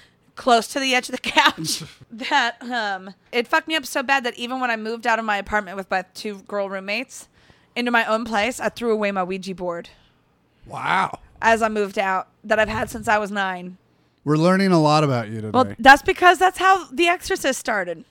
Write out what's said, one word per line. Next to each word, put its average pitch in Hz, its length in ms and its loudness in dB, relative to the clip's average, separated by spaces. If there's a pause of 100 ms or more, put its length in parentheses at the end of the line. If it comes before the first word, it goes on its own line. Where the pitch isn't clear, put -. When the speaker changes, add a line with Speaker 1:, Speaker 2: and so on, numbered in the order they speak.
(360)
Speaker 1:
Close 233 320 2
to - 120 -6
the 262 140 0
edge 247 140 0
of 254 40 -16
the 254 80 -8
couch. - 680 0
<laughs> - 120 -20
Speaker 2:
<laughs> - 120 -20
Speaker 1:
That, 240 500 -2
um, 202 520 -6 (180)
it 247 160 -2
fucked 320 200 0
me 320 80 0
up 285 100 -2
so 294 160 -4
bad 269 220 0
that 240 120 -6
even 240 240 -8
when 254 100 -2
I 226 60 -2
moved 220 300 -6
out 226 140 2
of 226 40 -4
my 208 140 -2
apartment 196 380 -4
with 190 140 -10
my 190 120 -2 (100)
two 208 280 -10
girl 202 280 -6
roommates 196 600 -8 (480)
into 240 160 -2
my 226 120 4
own 220 200 -2
place, 226 360 -2
I 233 80 -2
threw 233 240 -4
away 214 200 0
my 196 100 -2
Ouija 185 320 -8
board. 175 340 -8 (760)
Speaker 2:
Wow. 156 540 -2 (200)
Speaker 1:
As 226 220 2
I 226 60 2
moved 208 300 -4
out, 190 300 -2 (160)
that 214 140 0
I've 214 100 4
had 220 220 -6
since 220 180 -10
I 214 100 4
was 208 120 -6
nine. 185 480 -6 (460)
Speaker 2:
We're 151 120 2
learning 185 360 4
a 170 80 6
lot 151 240 4
about 120 240 0
you 110 80 -8
today. 107 140 -8
Speaker 1:
Well, 202 280 2
that's 269 240 10
because 359 360 4
that's 370 200 2
how 381 320 4
The 262 180 0
Exorcist 349 520 -2
started. 180 500 -4